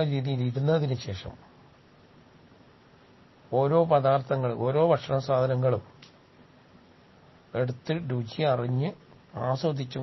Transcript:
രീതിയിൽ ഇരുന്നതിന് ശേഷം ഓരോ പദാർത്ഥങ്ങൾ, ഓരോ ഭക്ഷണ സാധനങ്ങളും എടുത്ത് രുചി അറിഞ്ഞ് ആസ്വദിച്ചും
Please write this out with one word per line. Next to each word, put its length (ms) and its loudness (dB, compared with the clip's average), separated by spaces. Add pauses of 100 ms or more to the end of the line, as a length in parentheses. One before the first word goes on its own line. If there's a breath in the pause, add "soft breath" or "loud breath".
(120)
രീതിയിൽ 400 -2
ഇരുന്നതിന് 460 0 (100)
ശേഷം 260 -10 (2250)
ഓരോ 280 4 (100)
പദാർത്ഥങ്ങൾ, 640 2 (140)
ഓരോ 260 2
ഭക്ഷണ 240 0 (100)
സാധനങ്ങളും 580 2 (1800)
എടുത്ത് 340 -4 (180)
രുചി 300 -4 (100)
അറിഞ്ഞ് 380 0 (580)
ആസ്വദിച്ചും 560 -2